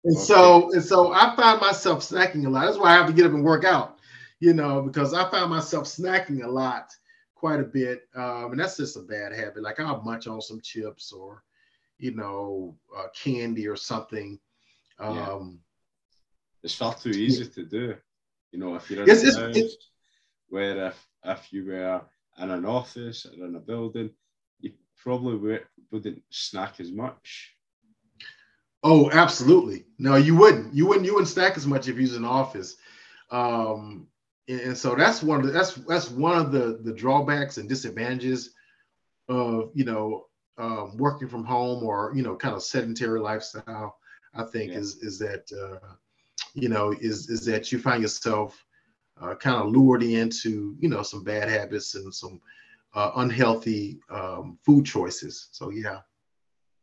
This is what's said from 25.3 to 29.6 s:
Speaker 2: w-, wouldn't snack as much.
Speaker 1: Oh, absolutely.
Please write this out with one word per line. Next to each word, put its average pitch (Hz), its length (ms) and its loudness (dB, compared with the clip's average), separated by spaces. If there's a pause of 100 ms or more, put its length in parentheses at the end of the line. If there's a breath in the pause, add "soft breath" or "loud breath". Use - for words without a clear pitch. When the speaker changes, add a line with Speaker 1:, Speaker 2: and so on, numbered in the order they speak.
Speaker 2:
w-, 107 300 -6 (260)
wouldn't 104 380 -10
snack - 500 -12
as 87 120 -12
much. - 640 -14 (1300 loud breath)
Speaker 1:
Oh, 147 280 8
absolutely. 135 760 4 (120)